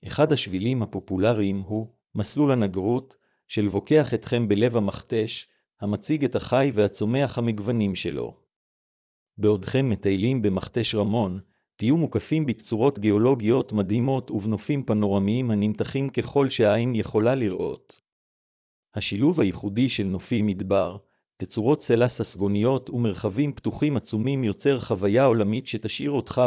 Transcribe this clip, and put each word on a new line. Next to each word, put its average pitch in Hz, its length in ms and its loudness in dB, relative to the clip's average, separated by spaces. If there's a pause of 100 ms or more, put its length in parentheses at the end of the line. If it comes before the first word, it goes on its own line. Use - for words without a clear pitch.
אחד 151 240 2
השבילים 113 520 -2
הפופולריים 98 760 -2
הוא 107 280 -6 (280)
מסלול 139 360 2
הנגרות, 110 680 0 (300)
שלבוקח 110 640 0
אתכם 117 340 -2
בלב 113 300 2
המכתש, 107 720 -4 (320)
המציג 107 440 -2
את 123 120 -2
החי 135 380 2
והצומח 107 640 0
המגוונים 110 580 -2
שלו. 69 440 -6 (960)
בעודכם 107 520 2
מטיילים 104 520 0
במכתש 104 540 -2
רמון, 101 440 0 (360)
תהיו 127 220 2
מוקפים 156 480 0
בקצורות 120 540 0
גיאולוגיות 110 760 2
מדהימות 120 580 0
ובנופים 110 520 -2
פנורמיים 107 680 0
הנמתחים 107 580 0
ככל 135 400 0
שהעין 117 460 2
יכולה 110 400 2
לראות. 90 640 -4 (960)
השילוב 127 440 0
הייחודי 104 500 0
של 107 140 -4
נופי 98 380 -2
מדבר, 95 560 0 (400)
תצורות 127 440 -2
סלע 120 260 2
ססגוניות 107 840 0
ומרחבים 117 640 -2
פתוחים 139 440 -2
עצומים 127 460 -2
יוצר 120 360 0
חוויה 104 460 2
עולמית 113 420 2
שתשאיר 135 440 -6
אותך 127 340 -2